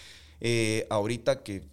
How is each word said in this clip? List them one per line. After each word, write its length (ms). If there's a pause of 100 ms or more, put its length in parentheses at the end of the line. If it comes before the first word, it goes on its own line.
(400)
eh, 520
ahorita 500
que, 320